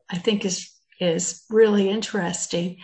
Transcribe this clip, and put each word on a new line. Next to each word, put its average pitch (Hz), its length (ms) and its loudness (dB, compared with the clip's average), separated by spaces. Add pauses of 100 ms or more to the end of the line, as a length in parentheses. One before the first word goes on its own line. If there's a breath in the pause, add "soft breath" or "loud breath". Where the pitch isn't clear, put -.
I 185 80 -6
think 208 280 0
is, 180 240 -6 (300)
is 175 500 -2
really 208 400 6
interesting 180 960 -4